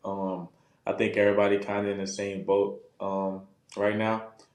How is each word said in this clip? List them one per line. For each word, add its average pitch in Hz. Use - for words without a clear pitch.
Um, 95
I -
think 107
everybody 101
kinda 101
in 98
the 95
same 98
boat, 101
um, 98
right 104
now 110